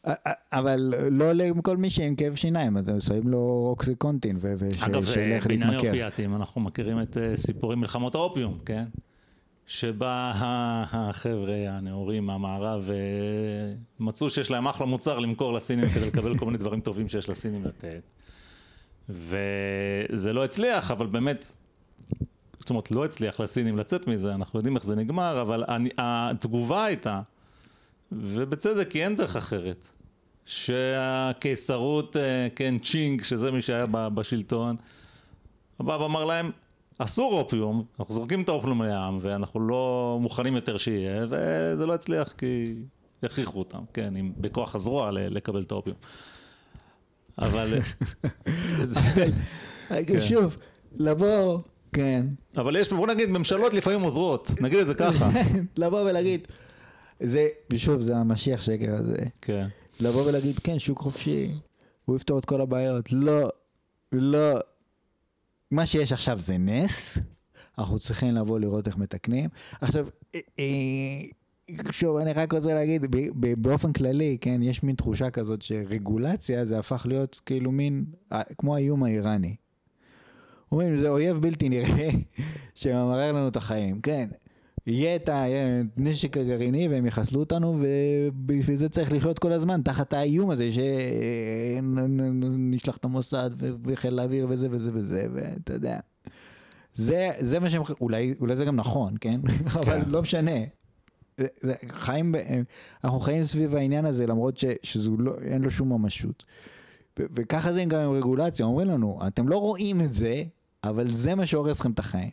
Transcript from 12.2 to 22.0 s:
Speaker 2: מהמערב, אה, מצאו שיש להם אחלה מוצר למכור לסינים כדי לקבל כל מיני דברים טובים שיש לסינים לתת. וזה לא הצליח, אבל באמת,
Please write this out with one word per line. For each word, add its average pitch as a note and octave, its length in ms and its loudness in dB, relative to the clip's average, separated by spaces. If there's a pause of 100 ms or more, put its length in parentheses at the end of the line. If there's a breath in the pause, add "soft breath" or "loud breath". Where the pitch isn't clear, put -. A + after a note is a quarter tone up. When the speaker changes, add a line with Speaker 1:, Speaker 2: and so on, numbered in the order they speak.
Speaker 2:
מהמערב, G2 640 -4
אה, G2+ 60 -2 (1040)
מצאו A2 300 -2
שיש B2+ 220 -2
להם B2 160 0
אחלה C#3 200 -2
מוצר C3 320 0
למכור A#2+ 340 -2
לסינים A#2+ 360 0
כדי G#2+ 180 0
לקבל A#2 300 0
כל B2 80 -2
מיני A#2 120 -2
דברים G#2 240 -2
טובים G#2+ 280 -4
שיש G2+ 200 -4
לסינים G#2 360 -6
לתת. E2+ 360 -10 (1080 loud breath)
וזה G2 1200 -2
לא B2+ 100 2
הצליח, G3 480 0
אבל A2+ 160 -2
באמת, A#2+ 440 -2 (1080)